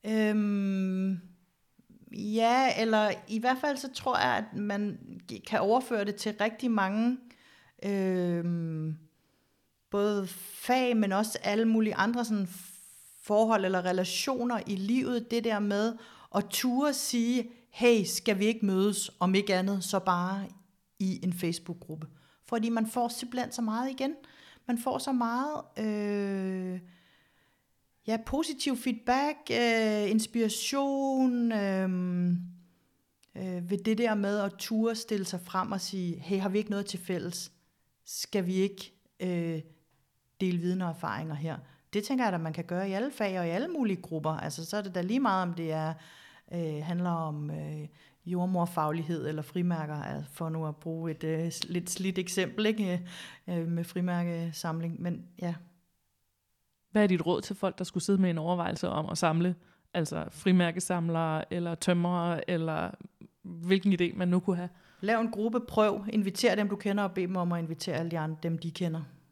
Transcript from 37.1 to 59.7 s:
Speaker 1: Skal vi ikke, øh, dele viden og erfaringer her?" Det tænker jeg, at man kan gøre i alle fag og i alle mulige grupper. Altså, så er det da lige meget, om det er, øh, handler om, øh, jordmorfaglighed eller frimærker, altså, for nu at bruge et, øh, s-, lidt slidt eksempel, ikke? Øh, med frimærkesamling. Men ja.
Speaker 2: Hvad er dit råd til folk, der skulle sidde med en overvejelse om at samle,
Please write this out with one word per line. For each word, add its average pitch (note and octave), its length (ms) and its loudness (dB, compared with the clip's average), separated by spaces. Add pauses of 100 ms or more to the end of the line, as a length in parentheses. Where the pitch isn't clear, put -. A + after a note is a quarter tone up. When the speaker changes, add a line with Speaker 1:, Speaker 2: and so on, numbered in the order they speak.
Speaker 1:
Skal - 400 -4
vi F3+ 80 0
ikke, F#3+ 400 -2 (260)
øh, E3+ 420 -2 (800)
dele F3+ 160 2
viden F3+ 240 0
og F3+ 80 -2
erfaringer D#3+ 460 -6
her?" D#3 220 -6 (360)
Det G#3 100 0
tænker C4 220 0
jeg, G3 80 2
at E3+ 80 -2
man D#3+ 120 -4
kan E3+ 100 -6
gøre F3+ 260 -2
i F#3+ 40 -2
alle A#3+ 180 -2
fag F#3+ 280 -2
og E3+ 80 0
i - 20 0
alle G#3 180 -2
mulige A#3 340 0
grupper. D#3 280 -4
Altså, D#3+ 360 -6
så G3+ 120 -4
er G#3+ 40 -2
det F#3+ 140 -6
da F3+ 60 0
lige G#3+ 180 0
meget, G3 240 2
om F3 100 -2
det E3 180 -4
er, D#3 220 0 (600)
øh, D#3 300 -2
handler F3 260 0
om, D3+ 420 -2
øh, D3+ 360 -6 (380)
jordmorfaglighed E3+ 1000 0
eller D#3 140 -2
frimærker, D#3+ 540 -2
altså, C#3+ 360 -6
for E3 180 -6
nu D#3+ 180 -4
at D3+ 80 -6
bruge E3 360 -6
et, D#3+ 120 -8
øh, D#3+ 280 0
s-, - 180 -6
lidt F3 200 -2
slidt F#3 280 -2
eksempel, F#3 480 -2
ikke? F#3+ 420 0 (420)
Øh, E3+ 180 -2
med E3+ 160 0
frimærkesamling. E3+ 1160 -2
Men F3 240 -4 (160)
ja. E3+ 140 -4 (1400)
Speaker 2:
Hvad G#3 120 6
er G#3 40 6
dit F3 180 4
råd E3+ 160 2
til - 140 -6
folk, F#3+ 220 -4
der F#3 60 -6
skulle F3 200 -4
sidde G3 180 4
med F#3 80 4
en E3 80 0
overvejelse E3+ 520 -2
om - 200 -4
at - 80 -4
samle, E3+ 380 2 (380)